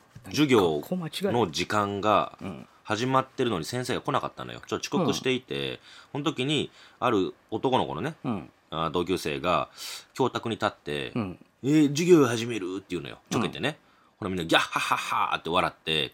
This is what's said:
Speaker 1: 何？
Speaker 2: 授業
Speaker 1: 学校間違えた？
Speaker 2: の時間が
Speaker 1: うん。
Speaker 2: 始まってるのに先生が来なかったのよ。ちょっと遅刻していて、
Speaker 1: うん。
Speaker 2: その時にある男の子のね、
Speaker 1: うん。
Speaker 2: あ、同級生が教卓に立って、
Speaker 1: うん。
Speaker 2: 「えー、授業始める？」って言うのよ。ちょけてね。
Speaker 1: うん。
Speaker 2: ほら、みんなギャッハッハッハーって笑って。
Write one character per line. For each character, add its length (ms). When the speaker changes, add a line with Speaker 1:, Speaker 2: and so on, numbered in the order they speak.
Speaker 1:
何？ 80
Speaker 2:
授 160
業 300
Speaker 1:
学 120
校 60
間 120
違 40
え 140
た？ 60
Speaker 2:
の 200
時 160
間 340
が 400
Speaker 1:
う 40
ん。 220
Speaker 2:
始 200
ま 160
っ 60
て 180
る 40
の 100
に 60
先 200
生 100
が 60
来 100
な 80
か 80
っ 80
た 80
の 80
よ。 80
ち 140
ょ 20
っ 40
と 80
遅 40
刻 220
し 100
て 80
い 80
て、 320
Speaker 1:
う 20
ん。 60
Speaker 2:
そ 80
の 60
時 180
に 260
あ 100
る 240
男 280
の 80
子 100
の 60
ね、 140
Speaker 1:
う 40
ん。 220
Speaker 2:
あ、 180
同 160
級 120
生 220
が 300
教 160
卓 200
に 60
立 100
っ 60
て、 440
Speaker 1:
う 40
ん。 260
Speaker 2:
「え 40
ー、 220
授 200
業 160
始 200
め 140
る？」 180
っ 20
て 100
言 100
う 40
の 40
よ。 120
ち 80
ょ 40
け 80
て 120
ね。 80
Speaker 1:
う 20
ん。 40
Speaker 2:
ほ 80
ら、 40
み 60
ん 40
な 60
ギ 80
ャ 60
ッ 20
ハ 180
ッ 20
ハ 140
ッ 20
ハ 380
ー 40
っ 20
て 80
笑 240
っ 100
て。 300